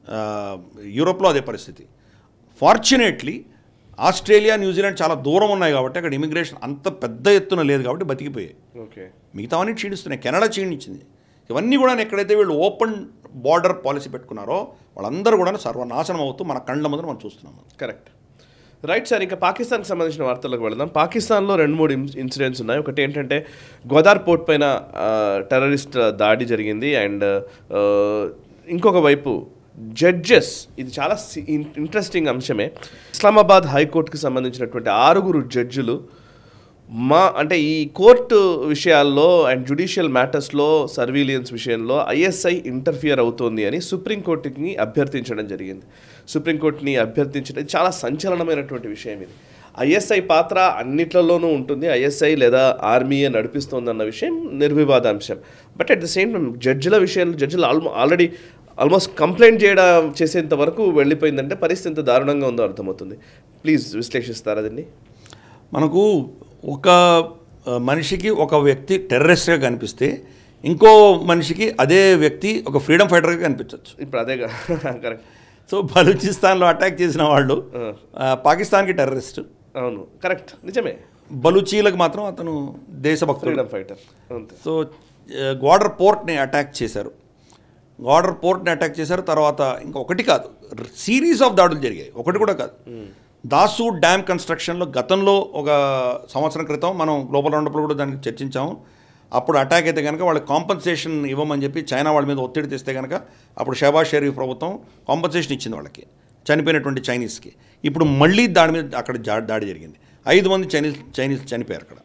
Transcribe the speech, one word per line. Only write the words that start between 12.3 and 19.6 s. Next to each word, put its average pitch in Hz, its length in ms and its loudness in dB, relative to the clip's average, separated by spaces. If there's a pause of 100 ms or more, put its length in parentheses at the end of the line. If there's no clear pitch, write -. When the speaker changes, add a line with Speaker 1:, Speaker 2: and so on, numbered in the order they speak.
Speaker 1:
వీళ్ళు 196 200 2
ఓపెన్ 202 400 -2 (400)
బోర్డర్ 170 420 0 (100)
పాలసీ 139 240 -6
పెట్టుకున్నారో 123 580 -8 (280)
వాళ్ళందరూ 175 400 0
కూడా 185 200 0
సర్వనాశనం 123 640 -6
అవుతూ 139 240 -6
మన 139 140 -6
కళ్ళ 143 280 -6
ముందర 151 200 -4
మనం 127 200 -10
చూస్తున్నాం. - 280 -20 (260)
Speaker 2:
కరెక్ట్. 117 280 -12 (800)
రైట్ - 220 -2
సార్, 214 140 0
ఇంకా 185 140 -6
పాకిస్తాన్కి 233 520 -4